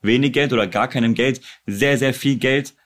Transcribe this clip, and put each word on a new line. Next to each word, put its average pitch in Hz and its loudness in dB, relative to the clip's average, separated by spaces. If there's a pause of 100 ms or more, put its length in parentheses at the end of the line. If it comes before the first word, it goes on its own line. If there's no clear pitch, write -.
wenig 123 2
Geld 143 0
oder 107 2
gar 104 -2
keinem 117 0
Geld 123 -2 (240)
sehr, 117 0
sehr 131 0
viel 139 -2
Geld 135 0 (140)